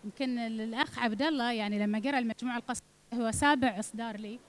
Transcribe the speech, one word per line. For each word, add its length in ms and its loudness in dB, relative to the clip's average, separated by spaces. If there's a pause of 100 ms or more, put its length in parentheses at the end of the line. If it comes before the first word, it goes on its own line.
يمكن 360 -2
ال-، 220 -4
الأخ 380 -2
عبد 220 0
الله 300 2
يعني 280 0
لما 200 2
قرأ 200 0
المجموعة 380 -2
القصصية، 260 -6 (300)
هو 180 2
سابع 480 4
إصدار 380 -6
لي 320 -10